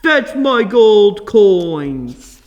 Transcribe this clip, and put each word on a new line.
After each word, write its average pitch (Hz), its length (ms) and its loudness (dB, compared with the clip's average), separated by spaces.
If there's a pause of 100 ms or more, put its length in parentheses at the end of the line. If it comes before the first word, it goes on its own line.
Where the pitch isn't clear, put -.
Fetch 302 320 -2
my 262 300 -2
gold 208 600 2
coins! 160 1200 -2